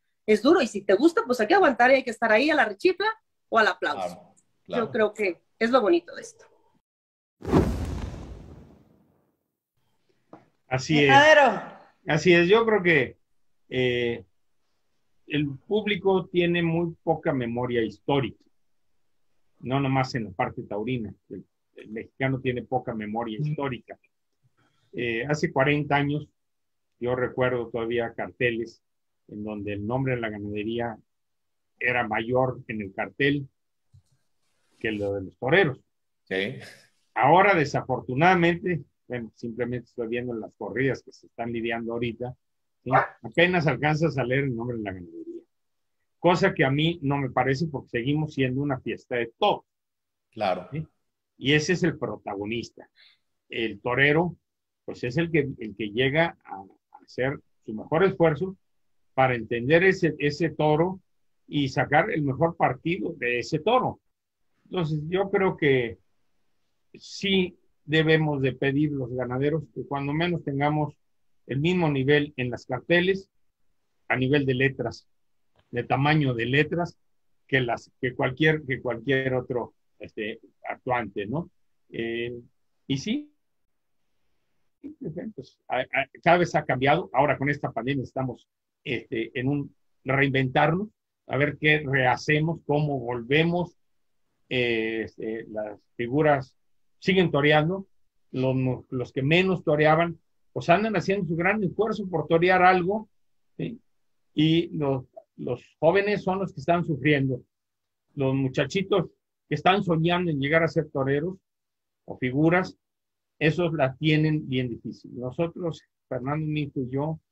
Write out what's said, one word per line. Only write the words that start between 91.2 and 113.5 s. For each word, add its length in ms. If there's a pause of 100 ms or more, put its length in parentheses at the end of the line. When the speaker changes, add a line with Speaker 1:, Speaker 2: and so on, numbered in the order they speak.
Speaker 3:
a 80
ver 220
qué 280
rehacemos, 800
cómo 340
volvemos. 800 (720)
Eh, 560
este, 420
las 320 (180)
figuras 580 (440)
siguen 320
toreando, 560 (440)
los, 240 (340)
los 220
que 120
menos 400
toreaban, 560 (320)
pues 180
andan 260
haciendo 300
su 100
gran 280
esfuerzo 440
por 200
torear 340
algo, 480 (480)
¿sí? 220 (560)
Y 320 (100)
los, 280 (300)
los 300 (140)
jóvenes 420
son 180
los 140
que 60
están 260
sufriendo. 560 (720)
Los 220
muchachitos 720 (420)
que 60
están 280
soñando 460
en 100
llegar 220
a 60
ser 240
toreros 460 (680)
o 140
figuras, 580 (640)
esos 340